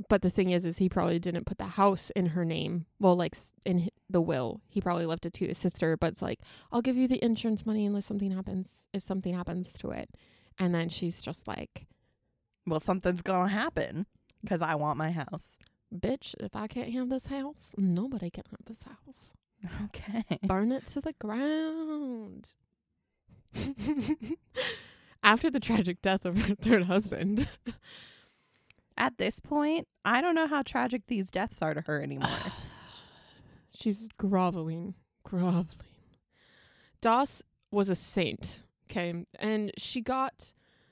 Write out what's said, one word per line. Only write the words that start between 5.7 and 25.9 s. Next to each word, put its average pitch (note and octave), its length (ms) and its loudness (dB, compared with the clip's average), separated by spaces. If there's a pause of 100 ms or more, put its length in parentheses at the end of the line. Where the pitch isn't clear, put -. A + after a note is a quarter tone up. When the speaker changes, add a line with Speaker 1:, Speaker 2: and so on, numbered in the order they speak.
Speaker 1:
But E3 140 2
it's - 100 -8
like, - 180 -4 (300)
"I'll A#3 120 2
give B3+ 140 2
you C4 120 4
the B3+ 140 2
insurance A3+ 440 0
money G#3+ 180 2
unless G3+ 220 0
something G3 240 -2
happens, F#3+ 600 -6
if G3 100 -4
something F#3+ 320 -2
happens F3+ 460 -4
to - 100 -6
it." - 200 -8 (480)
And F3+ 160 4
then E3+ 140 2
she's E3+ 340 -4
just - 240 -10
like, - 400 -10 (800)
Speaker 2:
"Well, D#3+ 140 2
something's F3+ 420 2
gonna F#3 280 2
happen G3 560 -2 (400)
'cause E3 160 0
I D#3+ 140 2
want D3 220 0
my D#3 140 0
house." - 440 -8 (380)
Speaker 1:
"Bitch, - 460 -4
if - 160 -8
I G#3+ 120 -6
can't A#3+ 240 -6
have B3+ 180 -2
this C4 160 -2
house, C#4 500 -8
nobody F#3+ 540 0
can - 200 -12
have - 140 -16
this - 180 -18
house." - 520 -20 (500)
Speaker 2:
Okay. G#3+ 400 -6 (180)
Speaker 1:
"Burn G3 300 2
it C4 160 -4
to - 140 -4
the D#4 120 -4
ground." D4 1400 -4 (1000)
<laughs> C4+ 840 -2 (840)
After A#3 260 6
the C4+ 100 0
tragic F#3 420 0